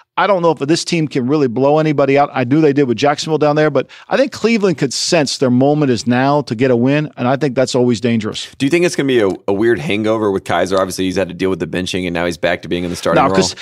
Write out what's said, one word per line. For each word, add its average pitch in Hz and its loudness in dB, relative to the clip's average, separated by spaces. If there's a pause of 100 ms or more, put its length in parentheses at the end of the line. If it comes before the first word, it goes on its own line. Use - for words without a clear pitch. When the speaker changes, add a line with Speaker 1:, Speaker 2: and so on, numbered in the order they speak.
(160)
Speaker 1:
I 170 2
don't 190 2
know 165 4
if 131 -4
this 147 0
team 160 -2
can 131 -2
really 143 2
blow 135 2
anybody 143 2
out. 143 2
I 131 -2
do 135 2
they 151 4
did 143 2
with 120 0
Jacksonville 147 0
down 147 2
there, 151 2
but 135 0 (220)
I 175 0
think 254 0
Cleveland 208 0
could 135 -2
sense - -2
their 131 2
moment 139 2
is 110 -2
now 135 2
to 127 -8
get 127 0
a 123 4
win, 139 0
and 123 -2
I 135 2
think 135 -2
that's 131 0
always 123 0
dangerous. 113 -4 (120)
Speaker 2:
Do 139 0
you - -4
think 175 2
it's 170 -2
gonna 143 -2
be 123 2
a, 98 2 (180)
a 101 0
weird 113 2
hangover 107 -2
with 95 -2
Kizer? 92 0
Obviously, 95 -2
he's 92 -2
had 92 -2
to 87 -12
deal 92 -2
with 92 -2
the 90 -6
benching, 90 -4
and 87 -4
now 87 -2
he's 82 -4
back 87 -2
to 85 -14
being 87 -4
in 87 -6
the 87 -8
starting 85 0
Speaker 1:
No, 85 2
Speaker 2:
role. 95 0
Speaker 1:
'cause 92 0